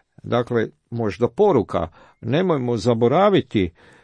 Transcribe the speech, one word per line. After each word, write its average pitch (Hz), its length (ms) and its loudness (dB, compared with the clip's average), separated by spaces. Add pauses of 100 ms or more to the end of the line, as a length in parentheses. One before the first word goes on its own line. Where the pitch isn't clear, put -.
(220)
Dakle, 117 460 -2 (220)
možda 117 380 -2
poruka, 113 600 0 (320)
nemojmo 135 560 -2
zaboraviti 120 960 2 (320)